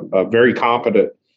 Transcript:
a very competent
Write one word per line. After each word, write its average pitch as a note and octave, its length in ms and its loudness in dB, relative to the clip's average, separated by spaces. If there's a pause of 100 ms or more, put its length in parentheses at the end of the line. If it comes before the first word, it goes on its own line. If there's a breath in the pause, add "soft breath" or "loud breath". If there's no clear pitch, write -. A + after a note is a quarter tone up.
(120)
a F#2 120 0
very A#2 300 2
competent A#2 560 0 (260)